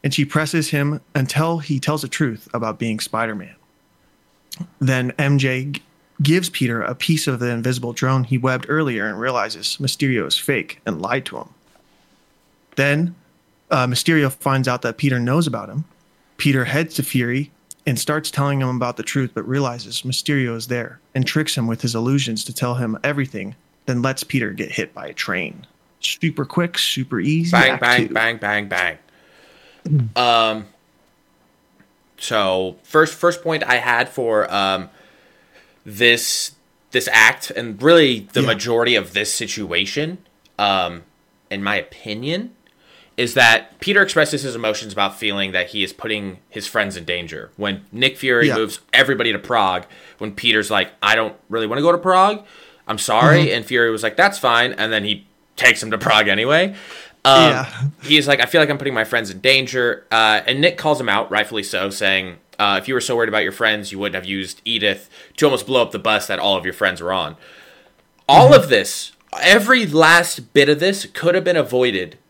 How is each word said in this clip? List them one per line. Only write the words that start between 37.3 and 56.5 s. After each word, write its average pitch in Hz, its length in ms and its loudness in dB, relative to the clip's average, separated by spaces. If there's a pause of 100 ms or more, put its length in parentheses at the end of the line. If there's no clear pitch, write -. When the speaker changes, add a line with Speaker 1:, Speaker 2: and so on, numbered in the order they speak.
Speaker 2:
and 110 300 -8
really 139 520 4
the 123 80 2
Speaker 1:
Yeah. - 60 2
Speaker 2:
majority 117 480 2
of 90 180 -2
this 104 200 -2
situation, 107 840 -4 (380)
um, 92 460 -2 (480)
in 101 120 -8
my 101 120 -2
opinion, 131 760 -8 (640)
is 120 160 -2
that 117 460 4
Peter 202 220 2
expresses 156 400 0
his 131 140 -8
emotions 110 360 -4
about 98 260 -2
feeling 98 360 -4
that 90 160 -2
he 101 140 -4
is 92 100 -6
putting 101 440 -8 (120)
his - 180 -12
friends 98 300 -4
in 82 80 -12
danger. 82 500 -8
When 98 360 -6
Nick 127 260 0
Fury 120 320 2
Speaker 1:
Yeah. 123 60 0
Speaker 2:
moves 110 240 -4 (120)
everybody 127 400 2
to 98 80 -2
Prague, 95 460 0 (320)
when 107 160 -8
Peter's 107 360 0
like, 98 220 0 (100)
"I 104 140 4
don't 110 200 -2 (140)
really 113 180 -2
wanna 123 140 -2
go 170 120 4
to 175 40 2
Prague. 185 460 2 (440)
I'm 107 100 -4
sorry." 131 480 4
Speaker 1:
Mm-hmm. 107 100 0
Speaker 2:
And 113 100 -6
Fury 120 240 2
was 110 140 -4
like, 110 140 -2
"That's 196 200 4
fine." 120 360 2
And 110 180 -4
then 107 140 0
he 104 200 -6 (300)
takes 123 260 4
him 110 100 -6
to 110 60 -2
Prague 107 300 2
anyway. 147 480 2 (480)